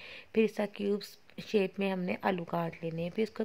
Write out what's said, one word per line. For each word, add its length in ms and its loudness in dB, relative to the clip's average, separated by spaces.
फिर 100 8
इसका 300 0
क्यूब्स 420 -2
शेप 380 2
में 100 2
हमने 340 -2
आलू 220 2
काट 360 -2
लेने 200 -2
हैं। 80 -2
फिर 120 0
इसको 220 -2